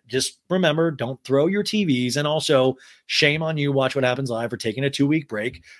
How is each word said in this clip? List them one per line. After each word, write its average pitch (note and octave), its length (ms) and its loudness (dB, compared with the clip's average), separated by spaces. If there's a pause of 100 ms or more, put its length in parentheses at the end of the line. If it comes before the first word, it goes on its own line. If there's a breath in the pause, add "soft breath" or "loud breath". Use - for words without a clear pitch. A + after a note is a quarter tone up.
just B2+ 320 -4 (100)
remember, E3 420 2
don't C3 340 -6
throw C#3 220 2
your G3+ 160 0
T G#3 200 0
Vs. B2 320 0
And D3 100 0
also, C#3+ 520 2 (300 loud breath)
shame D#3 360 2
on D#3+ 140 -4
you, C#3+ 160 0
Watch C3 220 0
What C3 100 2
Happens B2+ 240 0
Live, A#2 220 -4
for B2 40 -4
taking A#2 300 -4
a C#3 40 0
two-week C#3+ 380 0
break. A2 340 -8 (180 loud breath)